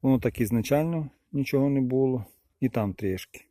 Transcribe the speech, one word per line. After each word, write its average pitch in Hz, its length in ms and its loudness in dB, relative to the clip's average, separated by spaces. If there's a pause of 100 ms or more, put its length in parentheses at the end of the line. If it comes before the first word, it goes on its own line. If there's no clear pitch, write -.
Воно 131 180 4
так 120 220 -2
ізначально 143 680 0 (220)
нічого 139 380 0
не 139 120 2
було. 127 440 0 (340)
І 127 100 0
там 104 240 -2
трішки. - 580 -6